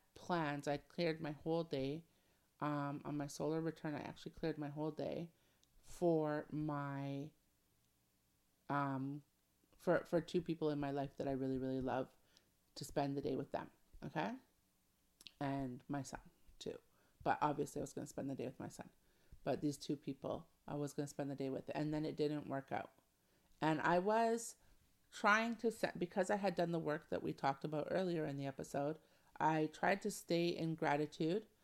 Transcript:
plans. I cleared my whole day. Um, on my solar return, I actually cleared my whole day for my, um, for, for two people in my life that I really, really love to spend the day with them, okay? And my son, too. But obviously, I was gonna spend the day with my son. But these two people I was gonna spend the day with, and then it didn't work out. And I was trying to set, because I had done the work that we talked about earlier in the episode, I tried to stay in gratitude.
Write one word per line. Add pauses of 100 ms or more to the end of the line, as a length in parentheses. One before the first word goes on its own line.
(140)
plans.
I
cleared
my (100)
whole
day. (560)
Um,
on
my
solar
return,
I
actually
cleared
my
whole
day (540)
for
my, (1400)
um, (580)
for,
for
two
people
in
my
life
that
I
really,
really
love (680)
to
spend
the
day
with
them, (400)
okay? (1120)
And
my
son, (380)
too. (500)
But
obviously,
I
was
gonna
spend
the
day
with
my
son. (560)
But
these
two
people (200)
I
was
gonna
spend
the
day
with,
and
then
it
didn't
work
out. (720)
And
I
was (560)
trying
to
set,
because
I
had
done
the
work
that
we
talked
about
earlier
in
the
episode, (420)
I
tried
to
stay
in
gratitude. (200)